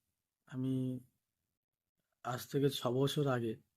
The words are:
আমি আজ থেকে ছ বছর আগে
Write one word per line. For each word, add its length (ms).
আমি 520
আজ 280
থেকে 180
ছ 180
বছর 400
আগে 280